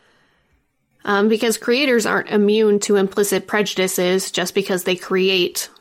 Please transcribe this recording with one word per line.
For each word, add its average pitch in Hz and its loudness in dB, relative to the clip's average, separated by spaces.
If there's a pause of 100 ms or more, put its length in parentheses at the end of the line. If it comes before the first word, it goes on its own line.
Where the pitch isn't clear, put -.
(1040)
Um, 202 0
because 220 0
creators 247 0
aren't - -2
immune 208 2
to 202 2
implicit 196 0
prejudices 185 -2
just 175 -4
because 196 -2
they 185 0
create, 185 -2 (120)